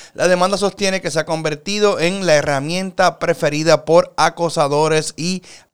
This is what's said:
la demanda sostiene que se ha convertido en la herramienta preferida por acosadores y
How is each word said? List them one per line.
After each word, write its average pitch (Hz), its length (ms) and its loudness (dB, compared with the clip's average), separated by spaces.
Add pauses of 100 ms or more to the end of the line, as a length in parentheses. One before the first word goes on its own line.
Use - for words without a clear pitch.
(140)
la 160 160 0
demanda 185 280 0
sostiene 190 440 -2
que 180 100 -6
se 151 80 -4
ha 156 60 -2
convertido 160 760 -2
en 185 260 -2
la 160 100 4
herramienta 170 840 -2
preferida 156 640 0
por 175 320 2
acosadores 156 1000 0
y 180 260 -6 (300)